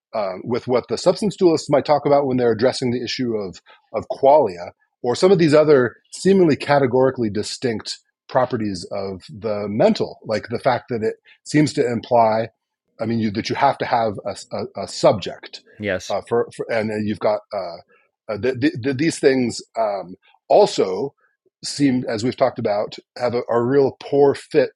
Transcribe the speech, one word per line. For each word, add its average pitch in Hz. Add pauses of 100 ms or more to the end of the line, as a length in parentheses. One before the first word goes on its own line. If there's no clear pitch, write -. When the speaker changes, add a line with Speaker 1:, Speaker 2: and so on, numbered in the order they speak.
(140)
Speaker 1:
uh, 101 (100)
with 117
what 120
the 110
substance 185
dualists 160
might 139
talk 147
about 143
when 127
they're 120
addressing 120
the 123
issue 117
of, 95 (360)
of 101
qualia 123 (320)
or 123
some 185
of 180
these 160
other 147 (180)
seemingly 180
categorically 131
distinct 104 (300)
properties 110
of 98
the 104
mental, 147
like 107
the 120
fact 120
that 113
it 113 (300)
seems 147
to 143
imply, 113 (520)
I 113
mean, 113
you, 107
that 107
you 117
have 139
to 117
have 113
a, 98 (160)
a, 101
a -
subject. - (160)
Speaker 2:
Yes. 98
Speaker 1:
Uh, 95
for, 120
for, -
and, 110
uh, 107
you've 104
got, 107 (140)
uh, 85 (540)
uh, 104
the, 123
the, 135 (100)
the, 139
these 151
things, 131 (180)
um, 98 (320)
also 135 (480)
seem, 127
as 113
we've 127
talked 127
about, 107 (200)
have 123
a, 123
a 117
real 135
poor 139
fit -